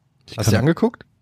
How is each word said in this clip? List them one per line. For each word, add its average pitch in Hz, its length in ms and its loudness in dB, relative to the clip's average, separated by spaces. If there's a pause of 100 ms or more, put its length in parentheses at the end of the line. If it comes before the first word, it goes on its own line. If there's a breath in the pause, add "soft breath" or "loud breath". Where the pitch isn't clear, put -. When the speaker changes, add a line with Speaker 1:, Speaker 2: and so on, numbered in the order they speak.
(280)
Speaker 1:
Ich - 100 -14
Speaker 2:
Hast 107 100 -4
du 107 40 2
Speaker 1:
kann - 0 -
Speaker 2:
dir 104 80 2
angeguckt? 165 460 -2 (160)